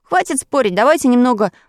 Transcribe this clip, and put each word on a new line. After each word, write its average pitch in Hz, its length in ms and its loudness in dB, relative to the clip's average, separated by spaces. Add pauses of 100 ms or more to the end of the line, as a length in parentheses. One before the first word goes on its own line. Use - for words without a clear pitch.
«Хватит 339 380 -4
спорить, 233 340 -2
давайте 269 340 0
немного 247 440 0 (180)